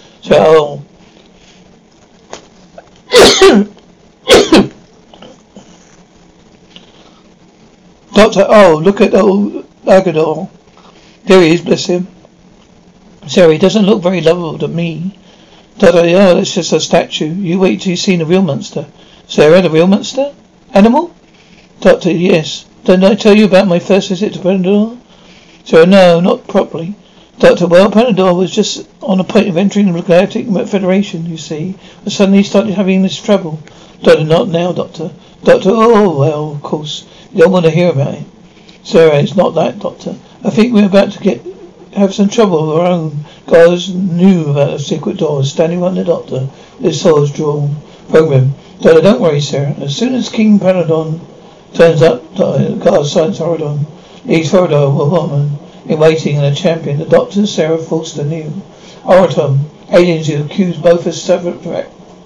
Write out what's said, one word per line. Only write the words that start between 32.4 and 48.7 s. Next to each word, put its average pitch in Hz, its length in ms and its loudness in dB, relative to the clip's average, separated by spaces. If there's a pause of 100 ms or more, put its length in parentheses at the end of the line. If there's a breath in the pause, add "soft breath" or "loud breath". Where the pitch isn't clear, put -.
started 208 280 -2
having 190 280 0
this 185 200 -4
trouble. 175 380 -4 (420 loud breath)
Doctor, 160 220 4
not 160 240 0
now, 170 240 -2
Doctor. - 400 -10 (320 loud breath)
Doctor, 190 300 2
oh, 214 440 2
well, 151 360 -2
of 143 100 -12
course, - 420 -10 (280 loud breath)
you 190 100 2
don't 185 80 4
want 180 140 0
to 160 60 2
hear 175 180 0
about 139 240 -2
it. - 100 -14 (600 loud breath)
Sarah, 156 360 4
it's 143 160 -2
not 180 200 0
that, - 240 -4
Doctor. - 360 -12 (300 loud breath)
I 208 40 -4
think 226 240 0
we're 208 120 4
about 196 260 2
to - 80 -16
get, - 260 -4 (480)
have 196 200 -2
some 202 160 0
trouble 175 420 0
of 160 80 -2
our 175 80 0
own. 156 380 -4 (200 loud breath)
Guards 175 480 2
knew 180 560 0
about 143 220 0
the 151 80 -8
secret - 380 -6
door 147 260 -2
standing 165 360 -2
behind 180 180 -4
the 190 80 -4
Doctor. 135 440 -6 (300 loud breath)
This 160 220 -4
swords 147 320 2
drawn 147 420 -4 (340 loud breath)
from 160 220 2
him. 135 220 2 (260 loud breath)